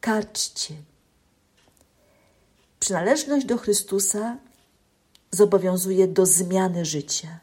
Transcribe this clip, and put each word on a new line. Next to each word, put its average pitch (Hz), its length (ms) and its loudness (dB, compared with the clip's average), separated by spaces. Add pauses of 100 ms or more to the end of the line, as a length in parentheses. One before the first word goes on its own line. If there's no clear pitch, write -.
karczcie. - 720 -4 (2000)
Przynależność 262 680 0
do 240 120 0
Chrystusa 208 760 -2 (960)
zobowiązuje 185 760 4
do 185 180 4
zmiany 185 580 0
życia. 156 580 -6